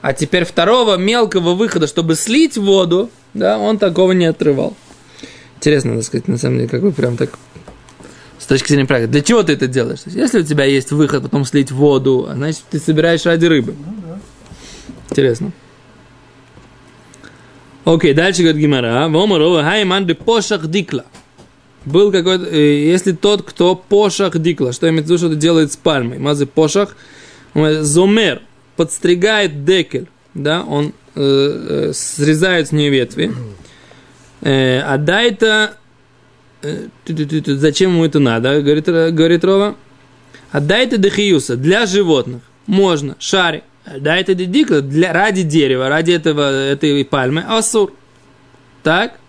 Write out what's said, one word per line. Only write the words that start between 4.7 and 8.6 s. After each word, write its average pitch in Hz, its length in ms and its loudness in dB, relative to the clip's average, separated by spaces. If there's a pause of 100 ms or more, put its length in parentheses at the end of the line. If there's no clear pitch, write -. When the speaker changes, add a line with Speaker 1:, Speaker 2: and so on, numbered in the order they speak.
Speaker 1:
Интересно, 131 400 0
так 110 80 -4
сказать, - 240 -6
на 127 80 -2
самом 127 200 -2
деле, 120 120 -2
как 127 120 -4
вы 190 120 0
прям 120 240 -2
так - 200 -4 (1000)
с - 60 -18
точки 135 240 -2